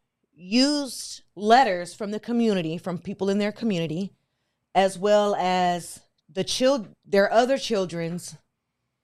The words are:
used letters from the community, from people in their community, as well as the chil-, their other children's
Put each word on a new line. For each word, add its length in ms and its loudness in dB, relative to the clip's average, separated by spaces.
used 880 -2
letters 580 2
from 180 -8
the 80 -6
community, 580 0
from 200 -6
people 300 -6
in 100 2
their 140 -2
community, 600 -4
as 240 2
well 380 4
as 640 -2
the 120 -4
chil-, 440 0
their 260 2
other 280 4
children's 800 -6